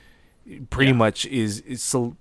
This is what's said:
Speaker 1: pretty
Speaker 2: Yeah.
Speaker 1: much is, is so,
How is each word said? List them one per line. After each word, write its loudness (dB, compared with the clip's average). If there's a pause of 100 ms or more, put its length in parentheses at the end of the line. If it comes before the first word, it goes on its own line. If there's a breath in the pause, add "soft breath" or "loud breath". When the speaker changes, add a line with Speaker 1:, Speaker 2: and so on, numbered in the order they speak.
(720)
Speaker 1:
pretty 4
Speaker 2:
Yeah. 4
Speaker 1:
much 2
is, -2
is -10
so, -2